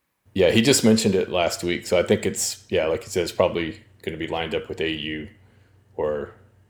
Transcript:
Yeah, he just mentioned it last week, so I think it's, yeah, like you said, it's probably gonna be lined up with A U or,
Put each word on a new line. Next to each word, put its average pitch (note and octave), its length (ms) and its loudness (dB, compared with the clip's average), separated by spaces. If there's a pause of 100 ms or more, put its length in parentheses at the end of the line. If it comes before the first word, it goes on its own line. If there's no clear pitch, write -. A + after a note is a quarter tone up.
(340)
Yeah, F#3+ 160 6
he - 100 4
just C#3 220 4
mentioned A3 320 4
it F#2 160 0
last E2+ 320 0
week, F2 240 -4
so F#2 100 2
I F2 60 4
think G2+ 240 2
it's, - 420 -6
yeah, E2 180 0
like D#2+ 160 -2
you - 60 -18
said, F2+ 140 -2
it's E2 100 -6
probably E2+ 480 0 (220)
gonna D#2+ 140 -8
be E2 100 -8
lined E2 280 -6
up D#2+ 140 -6
with D2+ 120 -8
A D#2+ 100 -2
U D2+ 380 -8 (640)
or, D2+ 380 -4 (380)